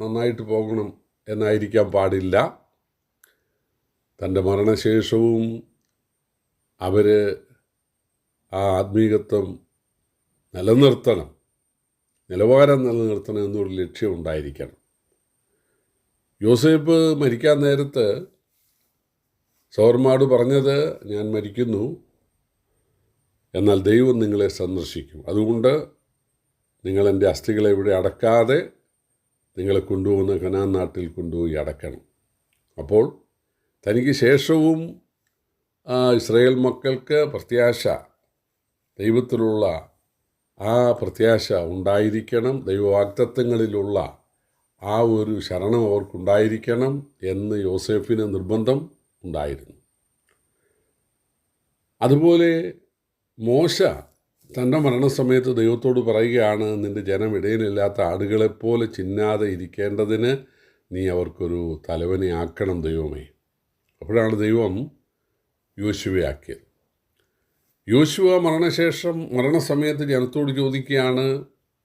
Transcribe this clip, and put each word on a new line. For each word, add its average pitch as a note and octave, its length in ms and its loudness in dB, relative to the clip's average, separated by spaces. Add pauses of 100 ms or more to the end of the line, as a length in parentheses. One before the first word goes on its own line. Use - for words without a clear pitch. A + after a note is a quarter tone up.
നന്നായിട്ട് A2+ 400 -4
പോകണം A2 600 -4 (280)
എന്നായിരിക്കാൻ G#2 640 0
പാടില്ല. F#2+ 720 0 (1600)
തൻ്റെ F#2+ 180 -2
മരണശേഷവും A2+ 1200 0 (1160)
അവര് G#2 540 2 (1160)
ആ F#2+ 40 -6
ആത്മീകത്വം G2 1000 0 (960)
നിലനിർത്തണം, A2 800 2 (960)
നിലവാരം C3 520 4
നിലനിർത്തണം A2 640 -4
എന്നൊരു G2+ 240 -4
ലക്ഷ്യം F#2 440 -4
ഉണ്ടായിരിക്കണം. D2+ 640 -8 (1600)
യോസേപ്പ് D#3 720 4
മരിക്കാൻ C#3+ 440 2
നേരത്ത് C#3 640 0 (1500)
സഹോദരന്മാരോട് C3 520 4
പറഞ്ഞത്, C3+ 840 2
"ഞാൻ G#2 220 -6
മരിക്കുന്നു, A2 720 -4 (1500)
എന്നാൽ G2 260 2
ദൈവം A#2 380 4
നിങ്ങളെ G#2 280 0
സന്ദർശിക്കും. E2+ 800 -8
അതുകൊണ്ട് A#2 580 0 (960)
നിങ്ങൾ G2 240 2
എൻ്റെ G2 180 2
അസ്ഥികളെ G#2 420 0
ഇവിടെ G2 220 0
അടക്കാതെ A2+ 800 0 (880)
നിങ്ങളെ G2 220 0
കൊണ്ടുപോകുന്ന G2 580 0
കനാൻ F#2+ 340 -2
നാട്ടിൽ F2+ 380 -4
കൊണ്ടുപോയി E2+ 440 -6
അടക്കണം." D2 480 -8 (760)
അപ്പോൾ G#2 440 0 (680)
തനിക്ക് B2 220 2
ശേഷവും, D#3+ 920 2 (880)
ആ, B2+ 240 2
ഇസ്രായേൽ A#2+ 440 4
മക്കൾക്ക് C3 720 0
പ്രത്യാശ, A#2+ 640 0 (1120)
ദൈവത്തിലുള്ള G#2+ 920 0 (680)
ആ A#2+ 320 2
പ്രത്യാശ A2 640 0
ഉണ്ടായിരിക്കണം, G#2 1120 -2
ദൈവവാഗ്ദത്തങ്ങളിലുള്ള G2+ 1600 -2 (580)
ആ G#2 180 -2
ഒരു G#2+ 400 0
ശരണം G2+ 460 -2
അവർക്കുണ്ടായിരിക്കണം A2 1300 0 (120)
എന്ന് G2+ 320 -4
യോസേഫിന് G2+ 800 -2
നിർബന്ധം A2 560 -2 (320)
ഉണ്ടായിരുന്നു. D2 540 -10 (2250)
അതുപോലെ E3+ 720 4 (640)
മോശ C3+ 420 0 (760)
തൻ്റെ B2+ 200 0
മരണസമയത്ത് C3 800 2
ദൈവത്തോട് A#2+ 420 2
പറയുകയാണ്, G#2+ 880 0
"നിൻ്റെ G2+ 160 -6
ജനം G2 340 -2
ഇടയനില്ലാത്ത G2+ 640 -2
ആടുകളെപ്പോലെ G#2+ 840 0
ചിന്നാതെ G#2 640 -2
ഇരിക്കേണ്ടതിന് G#2 920 -2 (540)
നീ F#2 180 -4
അവർക്കൊരു F2 800 -6
തലവനെ F2+ 400 -2
ആക്കണം E2+ 520 -4
ദൈവമേ." D2+ 460 -6 (760)
അപ്പോഴാണ് A2 380 0
ദൈവം A2 520 -2 (880)
യോശുവയാക്കിയത്. F#2 840 -4 (1300)
യോശുവ D#3+ 480 4
മരണശേഷം, E3 1000 -2
മരണസമയത്ത് D3 640 0
ജനത്തോട് C3+ 540 -2
ചോദിക്കുകയാണ്, C3+ 920 -2 (400)